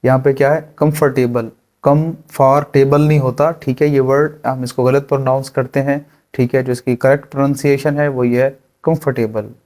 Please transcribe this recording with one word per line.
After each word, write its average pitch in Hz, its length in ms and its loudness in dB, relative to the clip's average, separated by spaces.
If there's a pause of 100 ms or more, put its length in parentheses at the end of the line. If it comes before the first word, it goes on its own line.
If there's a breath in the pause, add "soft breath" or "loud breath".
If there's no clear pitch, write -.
यहाँ 131 140 2
पे 135 140 2
क्या 139 200 0
है? 156 260 -4
कंफर्टेबल, 127 720 0 (340)
कम 151 280 2 (180)
फॉर 139 420 2
टेबल 139 300 4
नहीं 151 160 2
होता, 135 340 0
ठीक 139 300 -4
है? 151 60 2
ये 143 120 2
वर्ड 139 320 0 (140)
हम 131 180 -4
इसको 123 200 -4
गलत 139 240 2
प्रोनाउंस 135 420 -2
करते 131 300 -2
हैं, 143 260 -2 (280 soft breath)
ठीक 123 200 -2
है? 131 80 2
जो 127 100 -2
इसकी 123 240 -2
करेक्ट 139 340 0
प्रोनाउंसिएशन 139 680 0
है, 147 100 0
वो 127 160 -2
ये 123 180 0
है 135 80 2 (340)
कंफर्टेबल। 117 680 -2 (160)